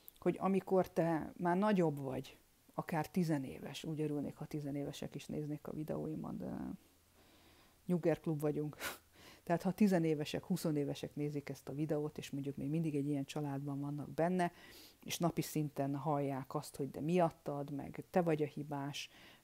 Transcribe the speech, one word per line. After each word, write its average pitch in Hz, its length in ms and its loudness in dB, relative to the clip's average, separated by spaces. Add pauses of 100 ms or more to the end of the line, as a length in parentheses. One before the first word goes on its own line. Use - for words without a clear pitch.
(180)
hogy - 220 2
amikor 185 500 4
te 165 460 2
már 175 200 2
nagyobb 180 440 4
vagy, 131 380 -6 (400)
akár 156 280 -2
tizenéves, 156 800 0
úgy 156 160 -2
örülnék, 147 360 -2
ha 156 80 -10
tizenévesek 143 720 -4
is 151 120 -10
néznék 147 400 -4
a - 60 -6
videóimon, 156 640 -4
de - 180 -6 (1300)
nyuggerklub 160 540 2
vagyunk. 151 360 0 (340)
<laughs> - 340 -20
Tehát 170 180 2
ha 185 100 2
tizenévesek, 165 720 4
huszonévesek 147 720 0
nézik 147 340 -2
ezt - 200 -10
a 139 60 -6
videót, 151 440 -2
és - 120 -8
mondjuk 139 260 -4
még 139 120 -4
mindig 160 260 0
egy 143 140 0
ilyen 143 160 0
családban 143 560 -4
vannak 143 300 -4
benne, 175 420 2 (520)
és - 140 -4
napi 165 240 2
szinten 143 540 0
hallják 139 580 0
azt, - 220 -6
hogy 135 140 -2
de - 100 -8
miattad, 156 720 2
meg 139 400 -8
te - 120 4
vagy 156 200 2
a 147 40 4
hibás, 143 640 -6 (340)